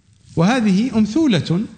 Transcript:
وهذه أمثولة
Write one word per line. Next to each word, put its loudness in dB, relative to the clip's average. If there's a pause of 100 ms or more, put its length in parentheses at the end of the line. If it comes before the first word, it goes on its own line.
(360)
وهذه 0
أمثولة 0 (120)